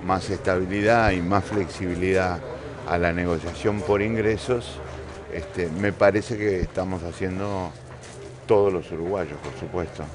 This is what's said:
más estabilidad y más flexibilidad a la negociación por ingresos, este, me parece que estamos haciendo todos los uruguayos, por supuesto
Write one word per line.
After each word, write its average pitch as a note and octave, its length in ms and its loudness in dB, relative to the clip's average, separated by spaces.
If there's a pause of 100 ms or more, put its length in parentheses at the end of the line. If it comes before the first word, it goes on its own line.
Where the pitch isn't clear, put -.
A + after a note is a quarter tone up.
más F2+ 280 0
estabilidad G2+ 800 4
y F2+ 100 0
más F#2 220 2
flexibilidad F2+ 960 0 (480)
a E2+ 100 0
la F2 160 4
negociación F2 680 0
por G2+ 200 4
ingresos, A2 760 0 (520)
este, E2+ 380 -4
me F#2+ 240 0
parece G#2 420 4
que G#2 260 2
estamos F#2 420 -2
haciendo F#2 680 -4 (800)
todos G2+ 260 6
los E2 180 -2
uruguayos, E2 460 -2
por C#2 220 -10
supuesto E2 440 -4 (120)